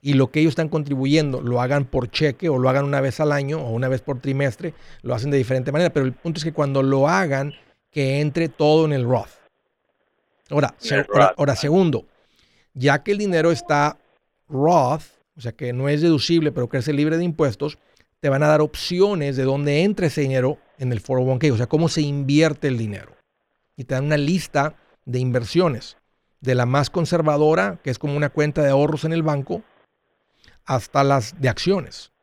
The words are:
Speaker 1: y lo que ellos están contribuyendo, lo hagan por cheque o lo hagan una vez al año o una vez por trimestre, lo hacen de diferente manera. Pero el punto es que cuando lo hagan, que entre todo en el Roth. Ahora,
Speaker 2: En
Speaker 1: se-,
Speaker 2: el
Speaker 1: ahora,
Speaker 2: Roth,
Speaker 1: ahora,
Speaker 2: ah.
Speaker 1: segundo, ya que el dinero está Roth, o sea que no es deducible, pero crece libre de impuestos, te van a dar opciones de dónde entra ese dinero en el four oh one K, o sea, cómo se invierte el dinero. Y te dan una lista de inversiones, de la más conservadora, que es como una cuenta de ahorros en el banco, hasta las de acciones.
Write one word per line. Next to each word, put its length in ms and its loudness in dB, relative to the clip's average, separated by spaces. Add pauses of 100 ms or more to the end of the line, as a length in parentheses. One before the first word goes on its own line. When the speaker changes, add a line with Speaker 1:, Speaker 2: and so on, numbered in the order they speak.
Speaker 1:
y 120 0
lo 180 4
que 80 0
ellos 140 4
están 160 -2
contribuyendo, 720 0
lo 200 -2
hagan 240 0
por 240 -4
cheque 400 -2
o 80 2
lo 120 2
hagan 160 0
una 160 0
vez 180 -2
al 120 2
año 280 -2
o 100 -8
una 180 -2
vez 140 -2
por 180 -6
trimestre, 540 -4 (300)
lo 100 -4
hacen 160 -4
de 80 2
diferente 340 0
manera. 200 2
Pero 160 0
el 60 -4
punto 260 -8
es 40 -8
que 100 -6
cuando 280 0
lo 260 2
hagan, 460 0 (380)
que 280 -2
entre 300 -2
todo 360 4
en 80 0
el 100 0
Roth. 260 0 (1200)
Ahora, 320 0
Speaker 2:
En 60 -10
Speaker 1:
se-, 80 0
Speaker 2:
el 160 2
Speaker 1:
ahora, 160 4
Speaker 2:
Roth, 120 2
Speaker 1:
ahora, 140 2
Speaker 2:
ah. 20 -2
Speaker 1:
segundo, 500 0 (680)
ya 300 2
que 80 -4
el 80 0
dinero 320 2
está 460 0 (500)
Roth, 560 2 (340)
o 40 -20
sea 120 -8
que 180 -8
no 160 -4
es 140 0
deducible, 500 2
pero 160 -4
crece 240 -4
libre 260 0
de 60 -2
impuestos, 540 -2 (420)
te 80 -4
van 160 0
a 40 2
dar 140 4
opciones 760 0
de 60 -2
dónde 400 0
entra 240 0
ese 140 -2
dinero 360 0 (200)
en 140 -4
el 80 -2
four 200 -2
oh 40 0
one 160 0
K, 140 2
o 40 0
sea, 100 -2
cómo 200 2
se 140 -2
invierte 680 0
el 100 -2
dinero. 380 -8 (640)
Y 80 -12
te 100 -6
dan 100 -2
una 120 0
lista 580 0 (300)
de 140 -4
inversiones, 800 -2 (440)
de 140 0
la 100 2
más 240 0
conservadora, 960 2
que 60 -6
es 100 -6
como 180 -4
una 120 -2
cuenta 320 -2
de 80 4
ahorros 360 2
en 80 -2
el 100 -2
banco, 400 -4 (1000)
hasta 380 0
las 360 0
de 100 2
acciones. 600 -4 (120)